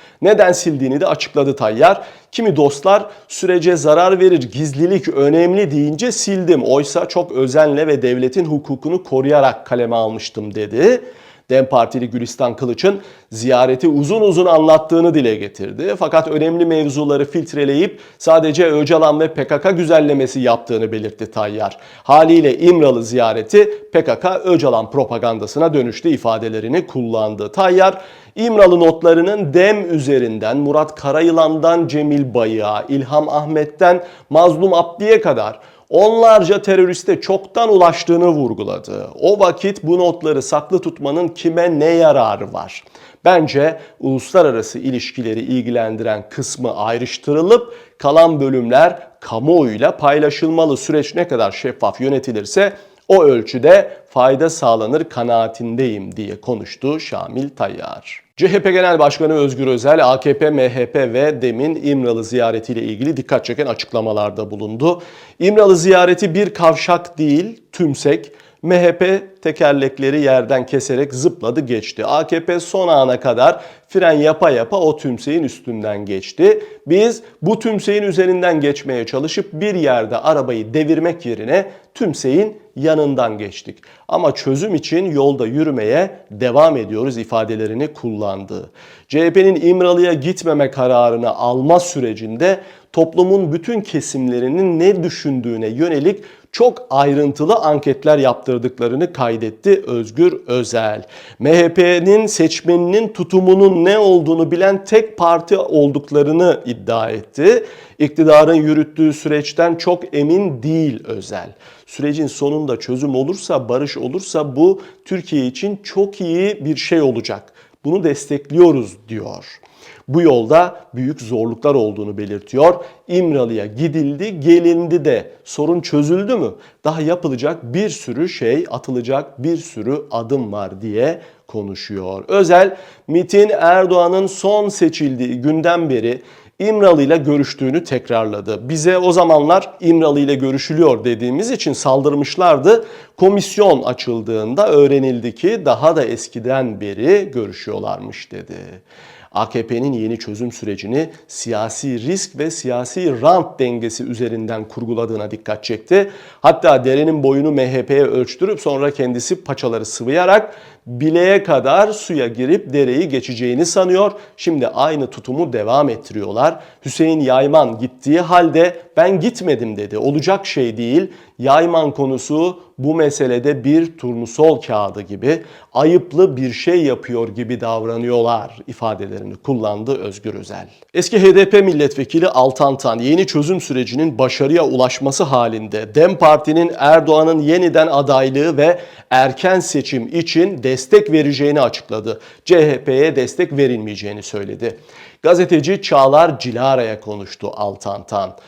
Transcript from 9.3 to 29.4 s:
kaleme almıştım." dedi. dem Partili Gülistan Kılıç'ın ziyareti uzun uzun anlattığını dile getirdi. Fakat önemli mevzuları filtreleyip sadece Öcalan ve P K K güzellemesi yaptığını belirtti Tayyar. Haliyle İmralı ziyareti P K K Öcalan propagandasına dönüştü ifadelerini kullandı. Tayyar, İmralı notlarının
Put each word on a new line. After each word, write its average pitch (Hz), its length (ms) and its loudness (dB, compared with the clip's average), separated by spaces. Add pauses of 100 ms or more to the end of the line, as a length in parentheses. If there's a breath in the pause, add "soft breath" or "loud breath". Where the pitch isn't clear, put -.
kaleme 120 300 -2
almıştım." 107 600 -6
dedi. 139 460 0 (480 loud breath)
dem 131 200 2
Partili 120 400 0
Gülistan 120 460 -4
Kılıç'ın 180 440 -2 (320 loud breath)
ziyareti 127 560 2
uzun 151 340 0
uzun 180 240 2
anlattığını 160 680 4
dile 120 220 2
getirdi. 101 640 -8
Fakat 160 280 0
önemli 160 380 0
mevzuları 147 600 0
filtreleyip 147 720 -2 (180 loud breath)
sadece 160 480 2
Öcalan 151 540 2
ve 156 140 0
P 139 140 -6
K 143 140 -2
K 196 100 2
güzellemesi 151 680 2
yaptığını 117 520 -2
belirtti 110 400 -10
Tayyar. 104 460 -6 (260 loud breath)
Haliyle 156 540 6
İmralı 147 460 4
ziyareti 117 920 2
P 160 100 2
K 117 160 -2
K 185 200 -2
Öcalan 127 520 0
propagandasına 120 840 -2
dönüştü 131 360 -2
ifadelerini 113 800 -4
kullandı. 110 640 -6
Tayyar, 185 500 2 (340 loud breath)
İmralı 202 440 6
notlarının 170 760 2